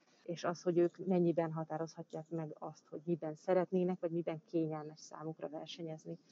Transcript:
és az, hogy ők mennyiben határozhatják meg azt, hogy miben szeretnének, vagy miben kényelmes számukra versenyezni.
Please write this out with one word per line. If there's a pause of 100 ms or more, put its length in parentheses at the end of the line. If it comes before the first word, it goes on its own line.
(240)
és
az,
hogy
ők
mennyiben
határozhatják
meg
azt,
hogy
miben
szeretnének,
vagy
miben
kényelmes
számukra
versenyezni. (140)